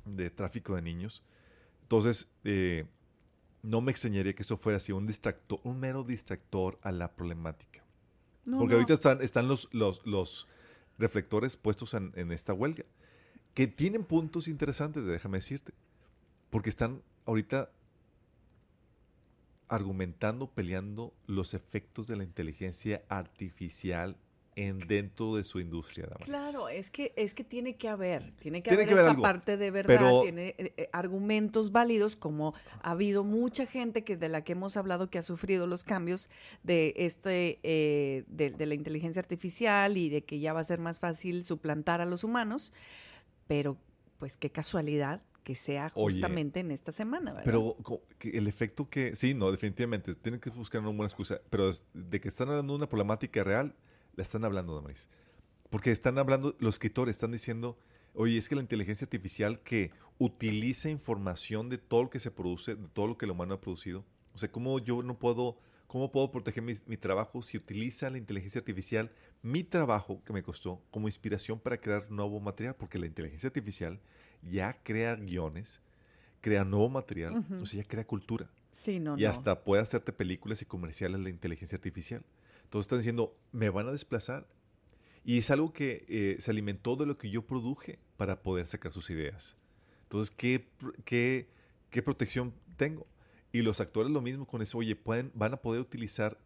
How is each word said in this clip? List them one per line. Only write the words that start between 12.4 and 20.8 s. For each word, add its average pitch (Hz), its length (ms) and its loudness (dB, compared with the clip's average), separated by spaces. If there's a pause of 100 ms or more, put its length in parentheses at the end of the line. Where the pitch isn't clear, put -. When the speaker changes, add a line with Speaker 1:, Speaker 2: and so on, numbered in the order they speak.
Speaker 1:
huelga, 135 320 -2 (680)
que 131 140 4
tienen 196 360 0
puntos 160 440 0
interesantes, 147 580 -2
déjame 92 320 -2
decirte, - 340 -8 (800)
porque 110 180 0
están 120 340 -2 (220)
ahorita 113 460 0 (2000)
argumentando, 104 800 -2
peleando 101 640 -4 (120)